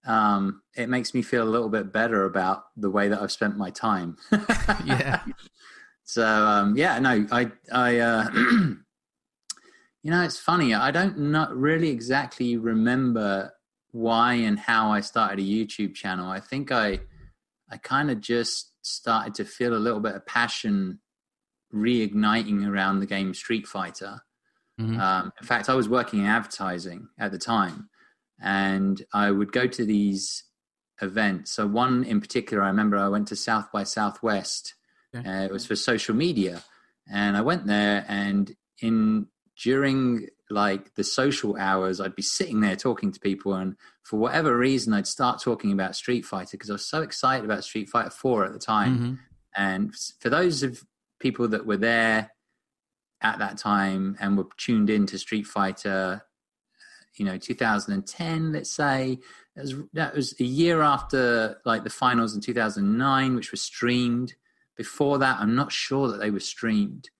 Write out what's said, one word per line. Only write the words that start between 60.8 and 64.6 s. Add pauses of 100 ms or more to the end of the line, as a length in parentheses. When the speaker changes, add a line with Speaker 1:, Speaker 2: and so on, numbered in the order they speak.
Speaker 1:
after,
like,
the
finals
in
two
thousand
nine,
which
were
streamed. (420)